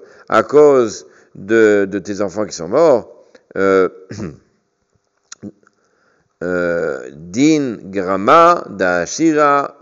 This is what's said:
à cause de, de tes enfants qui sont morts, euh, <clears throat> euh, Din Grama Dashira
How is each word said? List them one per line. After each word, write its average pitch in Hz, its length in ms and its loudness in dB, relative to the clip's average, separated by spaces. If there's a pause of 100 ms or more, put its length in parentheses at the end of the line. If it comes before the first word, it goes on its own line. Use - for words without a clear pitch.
(280)
à 107 160 2
cause 131 640 2 (260)
de, 104 560 2
de 98 100 -6
tes 98 200 -8
enfants 101 260 -6
qui - 80 -12
sont 82 140 -10
morts, 131 560 0 (340)
euh, 95 300 2 (240)
<clears throat> - 2250 -20
euh, 85 680 -4
Din 120 680 -2
Grama 98 880 2
Dashira 143 1120 0